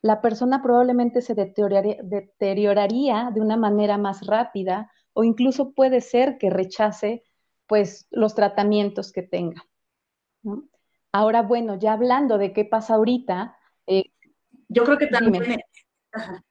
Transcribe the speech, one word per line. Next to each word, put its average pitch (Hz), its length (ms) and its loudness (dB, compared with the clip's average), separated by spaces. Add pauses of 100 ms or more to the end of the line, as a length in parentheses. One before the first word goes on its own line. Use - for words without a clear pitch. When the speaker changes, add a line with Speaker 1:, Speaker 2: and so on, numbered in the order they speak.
Speaker 1:
La 214 200 2
persona 247 420 0
probablemente 247 580 2
se 240 140 -6
deteriorare-, 202 680 0
deterioraría 208 1300 -2
de 214 80 -2
una 220 160 0
manera 208 400 2
más 196 280 -6
rápida 208 680 -4 (220)
o 214 100 0
incluso 247 500 0
puede 262 280 2
ser 254 360 0
que 196 120 0
rechace, 208 720 -4 (440)
pues, 202 440 -2
los 214 240 0
tratamientos 202 760 0
que 185 120 -8
tenga, 175 420 -8 (760)
¿no? 214 200 -10 (480)
Ahora, 220 300 2
bueno, 220 380 -2
ya 214 140 0
hablando 247 440 2
de 196 160 -2
qué 214 120 0
pasa 220 300 0
ahorita, 214 640 0 (300)
eh, 190 160 2 (680)
Speaker 2:
Yo 233 140 2
creo 285 140 4
que 196 100 0
Speaker 1:
dime. 226 320 2
Speaker 2:
también, - 200 -4 (520)
ajá. 185 400 -12